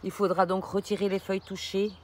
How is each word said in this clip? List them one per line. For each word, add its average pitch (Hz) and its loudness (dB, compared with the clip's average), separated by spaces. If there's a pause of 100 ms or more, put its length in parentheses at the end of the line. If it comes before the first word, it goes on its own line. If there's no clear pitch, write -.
Il 185 -4
faudra 185 4
donc 190 0
retirer 196 -2
les 190 0
feuilles 95 -2
touchées 196 -2 (120)